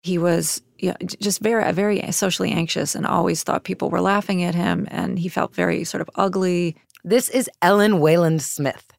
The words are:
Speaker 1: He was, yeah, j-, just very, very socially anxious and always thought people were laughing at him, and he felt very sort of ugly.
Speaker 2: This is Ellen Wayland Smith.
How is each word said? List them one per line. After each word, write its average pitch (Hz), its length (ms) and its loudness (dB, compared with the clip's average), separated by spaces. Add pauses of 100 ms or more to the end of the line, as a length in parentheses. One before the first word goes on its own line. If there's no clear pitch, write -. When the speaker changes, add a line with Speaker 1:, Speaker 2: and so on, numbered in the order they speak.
Speaker 1:
He 180 140 -2
was, 170 460 0 (160)
yeah, 185 260 -2
j-, - 160 -10
just 202 200 -2
very, 220 340 2
very 202 260 0 (100)
socially 185 420 0
anxious - 420 -2
and - 120 -4
always 170 360 0
thought - 220 -2
people 185 260 -4
were 180 100 0
laughing 196 420 0
at 175 120 -2
him, 175 360 -2
and 185 280 -6
he 175 100 -4
felt - 260 -4
very 175 300 -2
sort - 160 -8
of - 140 -8
ugly. 180 600 0 (300)
Speaker 2:
This 220 240 0
is 254 220 -2 (100)
Ellen 202 400 6
Wayland 160 400 4
Smith. - 580 -6